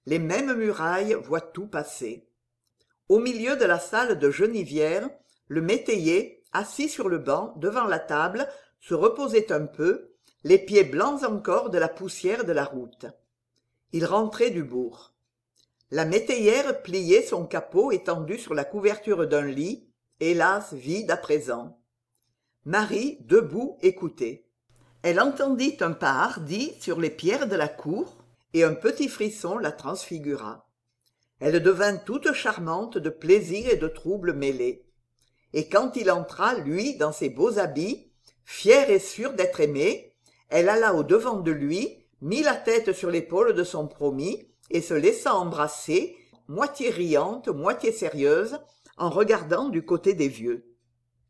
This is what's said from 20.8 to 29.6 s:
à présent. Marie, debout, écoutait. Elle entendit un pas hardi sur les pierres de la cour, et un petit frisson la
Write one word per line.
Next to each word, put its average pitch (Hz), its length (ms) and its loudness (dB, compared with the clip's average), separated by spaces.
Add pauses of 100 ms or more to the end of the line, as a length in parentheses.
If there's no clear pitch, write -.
à 143 60 2
présent. 127 600 -4 (840)
Marie, 208 560 -2
debout, 180 600 2
écoutait. 160 640 -2 (560)
Elle 175 180 2
entendit 269 600 0
un 165 120 0
pas 147 200 0
hardi 185 680 -4
sur 165 180 -4
les 160 120 0
pierres 233 360 -2
de 196 100 -2
la 151 120 0
cour, 196 480 -8 (380)
et 165 100 6
un 156 100 4
petit 277 340 -2
frisson 208 500 -6
la 151 140 -4